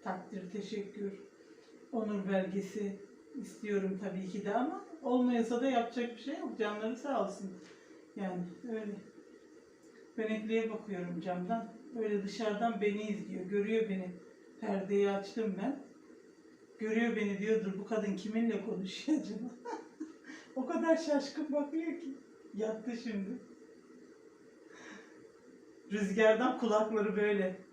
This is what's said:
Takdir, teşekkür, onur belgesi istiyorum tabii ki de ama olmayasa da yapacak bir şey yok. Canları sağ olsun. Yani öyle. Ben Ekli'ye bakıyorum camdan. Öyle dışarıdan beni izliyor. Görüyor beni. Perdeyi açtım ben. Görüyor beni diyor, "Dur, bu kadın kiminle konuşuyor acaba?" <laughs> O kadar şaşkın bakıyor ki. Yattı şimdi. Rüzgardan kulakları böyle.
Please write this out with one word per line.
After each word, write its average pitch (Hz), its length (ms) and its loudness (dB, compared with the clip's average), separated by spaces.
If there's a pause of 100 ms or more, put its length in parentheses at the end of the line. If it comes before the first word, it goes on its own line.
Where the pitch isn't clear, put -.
Takdir, 190 380 -6 (100)
teşekkür, 202 600 -6 (800)
onur 208 400 -2
belgesi 190 640 0 (460)
istiyorum 196 640 0
tabii 185 260 -4
ki 202 160 -4
de 202 80 0
ama 320 320 0 (180)
olmayasa 247 580 4
da 269 80 4
yapacak 233 460 2
bir - 60 -16
şey 311 180 -6
yok. 311 100 -4 (100)
Canları 214 380 0
sağ 254 280 0
olsun. 190 240 -6 (680)
Yani 180 260 -2 (280)
öyle. 214 260 -4 (1200)
Ben 226 60 -2 (120)
Ekli'ye 220 360 2
bakıyorum 175 500 -4
camdan. 185 520 -2 (260)
Öyle 208 240 2
dışarıdan 214 580 0
beni 208 200 2
izliyor. 185 440 -4
Görüyor 202 440 2
beni. 185 200 -2 (520)
Perdeyi 202 480 2
açtım 202 520 0
ben. 269 180 -2 (1000)
Görüyor 220 360 4
beni 202 240 0
diyor, 214 260 4
"Dur, 190 140 -2
bu - 60 -6
kadın 202 300 2
kiminle 220 500 0
konuşuyor 196 560 0
acaba?" 220 280 -6 (140)
<laughs> 466 160 -6 (760)
O 254 100 0
kadar 330 320 6
şaşkın 294 560 0
bakıyor 320 320 0
ki. 269 300 -6 (380)
Yattı 220 380 -2 (120)
şimdi. 202 260 -2 (2500)
Rüzgardan 220 680 6
kulakları 214 560 4
böyle. 202 400 2 (180)